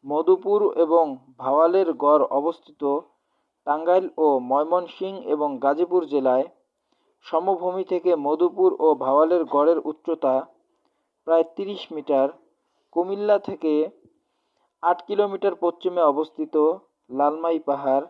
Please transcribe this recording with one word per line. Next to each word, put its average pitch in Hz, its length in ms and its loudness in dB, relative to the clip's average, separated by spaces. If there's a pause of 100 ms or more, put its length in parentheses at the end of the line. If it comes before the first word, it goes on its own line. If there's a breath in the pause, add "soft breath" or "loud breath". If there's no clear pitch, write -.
মধুপুর 185 540 2 (180)
এবং 165 280 4 (320)
ভাওয়ালের 165 560 2
গড় 143 380 2
অবস্থিত 151 520 -6 (840)
টাঙ্গাইল 165 380 2 (120)
ও 156 100 4 (120)
ময়মনসিংহ 165 800 -2 (160)
এবং 147 160 -2 (140)
গাজীপুর 175 420 2
জেলায়। 131 400 0 (800)
সমভূমি 180 580 -2
থেকে 180 320 -2
মধুপুর 165 540 0 (100)
ও 160 160 2
ভাওয়ালের 151 500 2
গড়ের 147 340 2 (100)
উচ্চতা 156 460 -2 (920)
প্রায় 165 260 4
তিরিশ 196 280 -10 (100)
মিটার। 143 360 0 (680)
কুমিল্লা 202 460 0
থেকে 170 340 -4 (1080)
আট 175 240 0
কিলোমিটার 196 480 -2
পশ্চিমে 175 460 -2
অবস্থিত 151 540 -2 (540)
লালমাই 156 500 -2
পাহাড়। 139 500 -2